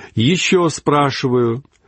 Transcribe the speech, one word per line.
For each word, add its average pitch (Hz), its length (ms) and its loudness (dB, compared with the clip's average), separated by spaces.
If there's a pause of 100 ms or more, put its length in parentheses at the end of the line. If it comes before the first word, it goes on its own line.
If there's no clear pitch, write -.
(140)
«Ещё 170 560 2
спрашиваю, 135 960 -2 (240)